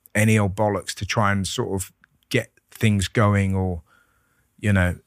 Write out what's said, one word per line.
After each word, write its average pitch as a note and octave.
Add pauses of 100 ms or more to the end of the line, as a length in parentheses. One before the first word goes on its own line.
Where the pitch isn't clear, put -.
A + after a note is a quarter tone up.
(160)
any A2
old G2
bollocks G#2
to -
try G2+
and G2
sort F#2+
of G2 (380)
get A#2 (200)
things G#2
going. G2+
Or, F#2 (800)
you G#2
know, F2+ (120)